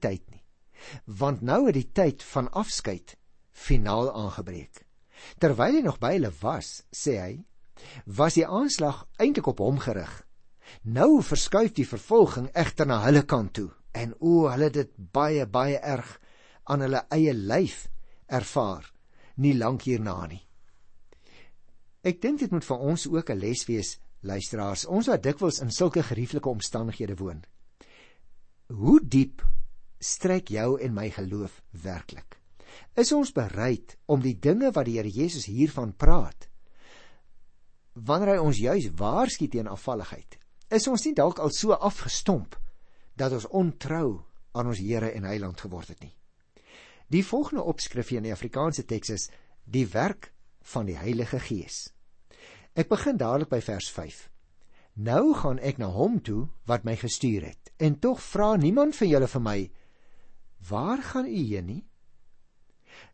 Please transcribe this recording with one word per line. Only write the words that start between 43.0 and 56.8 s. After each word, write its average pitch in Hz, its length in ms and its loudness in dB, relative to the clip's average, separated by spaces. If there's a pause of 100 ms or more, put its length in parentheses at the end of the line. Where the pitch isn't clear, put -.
dat 131 160 -2
ons 113 240 -4
ontrou 160 680 -2 (280)
aan 120 160 -4
ons 110 140 -4
Here 110 340 -4
en 101 80 -8
Heiland 95 400 -8
geword 87 300 -14
het - 100 -20
nie? 69 100 -20 (920)
Die 180 160 2
volgende 254 400 -2
opskrif - 480 -4
hier 120 80 -2
in 107 80 -6
die 107 80 -6
Afrikaanse 135 480 -4
teks 110 320 -6
is - 140 -8 (340)
die 123 240 0
werk 151 460 -4 (400)
van 107 160 -4
die 85 100 -6
Heilige 117 400 -4
Gees. - 480 -10 (880)
Ek - 160 0
begin 269 260 0
dadelik 135 320 0
by 117 140 0
vers 98 320 -6
vyf. - 320 -12 (680)
"Nou 131 380 2
gaan 131 260 0
ek 135 180 -4
na 110 100 -4
hom 151 340 0
toe 113 280 -4 (160)
wat 117 180 0